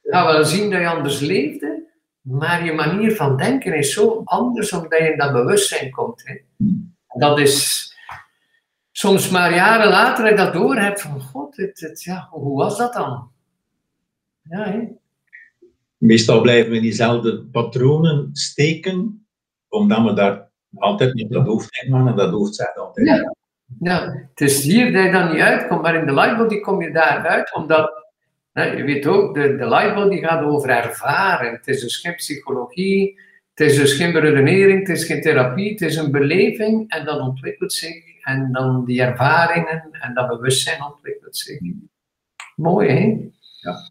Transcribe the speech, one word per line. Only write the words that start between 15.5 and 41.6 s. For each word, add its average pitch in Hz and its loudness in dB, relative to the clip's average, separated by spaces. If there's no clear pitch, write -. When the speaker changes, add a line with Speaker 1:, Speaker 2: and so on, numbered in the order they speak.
Speaker 2:
Meestal 113 4
blijven 117 4
we 113 -2
in 113 -2
diezelfde 113 -2
patronen 143 0
steken, 185 -4
omdat 208 2
we 104 2
daar - 0
altijd 127 0
met 110 -6
dat 127 2
hoofd - -4
in 135 -4
gaan 127 4
en 107 0
dat 92 0
hoofd 104 -2
zegt - -8
altijd, - -2
Speaker 1:
Ja. - 2
Ja, 170 -4
het - -8
is 139 2
hier 220 4
dat 190 4
je 180 4
dan 175 2
niet 156 0
uitkomt, 180 2
maar 165 0
in 156 0
de 139 0
Lightbody 220 2
kom 185 -2
je 160 -6
daar 160 0
uit, 214 -2
omdat, 160 0
hè, 160 -2
je - -6
weet 139 -2
ook, 196 2
de, 139 2
de 113 -4
Lightbody 190 2
gaat 160 -2
over 147 0
ervaren. 135 -2
Het - -14
is 113 -4
dus 120 -8
geen 170 -10
psychologie, 185 -4
het 151 2
is 139 6
dus 143 4
geen 170 0
beredenering, 156 4
het 190 -4
is - -6
geen 151 -4
therapie, 165 0
het - -8
is 151 -2
een 151 -2
beleving 202 0
en 160 -8
dat 151 -4
ontwikkelt 131 -6
zich - -12
en 135 -4
dan 127 -2
die 123 0
ervaringen 160 -2
en 123 -12
dat 127 -4
bewustzijn 131 -4
ontwikkelt - -16
zich. - -12